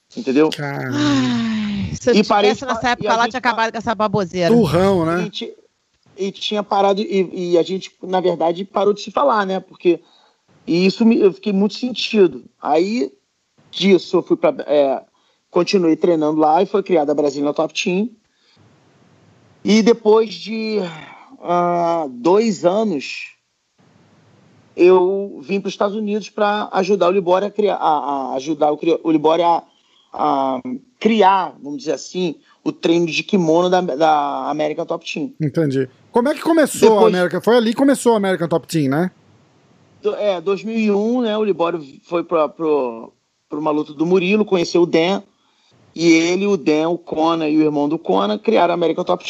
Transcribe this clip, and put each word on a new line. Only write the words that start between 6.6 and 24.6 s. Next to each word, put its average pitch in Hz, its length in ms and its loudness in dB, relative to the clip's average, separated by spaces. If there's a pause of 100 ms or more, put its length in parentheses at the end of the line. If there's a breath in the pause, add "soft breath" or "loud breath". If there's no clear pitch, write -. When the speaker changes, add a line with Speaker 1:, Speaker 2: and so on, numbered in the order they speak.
Speaker 1:
parado, 196 400 0
e... 185 500 -2
e 170 60 4
a 160 60 2
gente, 180 260 -6 (100)
na 185 200 -2
verdade, 170 440 -2
parou 208 300 0
de 208 60 -10
se - 100 -14
falar, 226 340 0
né? 190 140 -4
Porque 170 420 -2 (640 soft breath)
e 175 220 0
isso 190 180 0
me, 226 140 6
eu 196 140 4
fiquei - 200 -6
muito 202 220 0
sentido. 196 720 -2 (180)
Aí, 196 480 0 (640)
disso, 180 460 2
eu 160 40 0
fui 170 140 -2
pra, 156 180 0 (140)
é... 139 340 0 (480)
continuei 175 460 2
treinando 156 420 0
lá 156 240 2
e 196 40 0
foi 196 180 -2
criada 151 260 0
a 147 40 -2
Brasília 147 380 -2
Top 156 220 -4
Team. 190 360 -2 (1500)
E 214 180 4
depois 220 520 4
de, 220 440 -6 (640 loud breath)
ah, 175 680 0
dois 170 540 2
anos, 185 680 -2 (1400)